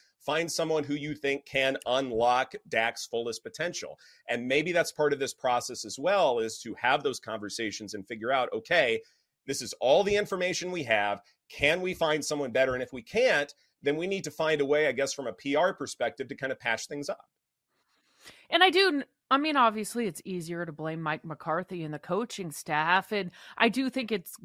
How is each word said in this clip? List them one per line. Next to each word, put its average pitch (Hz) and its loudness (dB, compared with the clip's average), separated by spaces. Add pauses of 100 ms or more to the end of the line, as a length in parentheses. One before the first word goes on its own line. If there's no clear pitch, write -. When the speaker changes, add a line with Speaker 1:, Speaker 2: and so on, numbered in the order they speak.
(200)
Speaker 1:
Find 160 -2
someone 160 0
who 143 -2
you 147 -6
think 139 -2
can 135 0 (100)
unlock 123 2 (140)
Dak's 117 0
fullest 117 -4
potential. 151 -8 (300)
And 120 -2
maybe 156 2
that's 170 2
part 147 2
of 135 0
this 131 -4
process 120 -2
as 107 -12
well, 156 2
is 113 -4
to 110 -10
have 139 2
those 135 -2
conversations 104 -8
and 101 -10
figure 117 -4
out, 127 2
okay, 117 2 (460)
this 135 -6
is 110 -12
all 147 6
the 202 2
information 180 -2
we 175 -6
have. 104 2 (300)
Can 156 2
we 185 -4
find 156 0
someone 143 -4
better? 127 4
And 127 -4
if - -10
we 123 -10
can't, 202 0 (300)
then 143 2
we 170 -2
need 196 -4
to 151 -8
find 156 0
a 139 4
way, 147 4
I 131 2
guess, 131 -2
from 127 -6
a 104 -6
P 139 -4
R 180 4
perspective 123 -4
to 131 -8
kind 135 -6
of 127 -4
patch 113 -2
things 143 -8
up. 147 -8 (1300)
Speaker 2:
And 339 6
I 381 8
do, 311 4 (260)
I 269 6
mean, 302 0
obviously 226 2
it's 170 -6
easier 170 -6
to 165 -10
blame 160 -6
Mike 156 -4
McCarthy 170 -4
and 151 -6
the 143 -8
coaching 190 -4
staff. 165 0
And 190 -2 (280)
I 233 6
do 262 0
think 254 -4
it's 202 -4 (100)